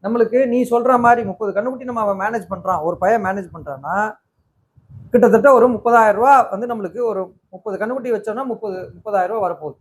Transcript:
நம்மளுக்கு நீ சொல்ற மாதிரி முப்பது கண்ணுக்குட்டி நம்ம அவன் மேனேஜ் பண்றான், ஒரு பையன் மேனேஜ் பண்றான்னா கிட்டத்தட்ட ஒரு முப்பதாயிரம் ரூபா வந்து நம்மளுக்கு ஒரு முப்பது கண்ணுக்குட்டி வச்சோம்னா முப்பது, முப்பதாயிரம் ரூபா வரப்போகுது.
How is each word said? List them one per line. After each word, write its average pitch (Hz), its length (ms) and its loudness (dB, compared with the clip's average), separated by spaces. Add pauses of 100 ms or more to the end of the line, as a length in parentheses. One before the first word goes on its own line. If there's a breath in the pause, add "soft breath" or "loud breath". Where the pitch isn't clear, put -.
நம்மளுக்கு 226 340 0 (140)
நீ 240 60 2 (140)
சொல்ற 240 200 2 (120)
மாதிரி 240 260 4
முப்பது 202 260 -6
கண்ணுக்குட்டி 247 320 -6
நம்ம 233 160 -6
அவன் 196 180 -2
மேனேஜ் 214 300 -4
பண்றான், 180 340 -4
ஒரு 175 160 -4
பையன் 208 240 2
மேனேஜ் 190 300 -6
பண்றான்னா 147 400 -8 (1160)
கிட்டத்தட்ட 233 440 6
ஒரு 247 180 6
முப்பதாயிரம் 226 460 4
ரூபா 269 120 4 (200)
வந்து 202 180 -6
நம்மளுக்கு 220 300 -8 (100)
ஒரு 190 100 -4 (340)
முப்பது 190 260 -10
கண்ணுக்குட்டி 233 340 -4
வச்சோம்னா 214 380 -6
முப்பது, 208 260 -8 (180)
முப்பதாயிரம் 190 380 -2
ரூபா 214 120 -2
வரப்போகுது. 151 340 -8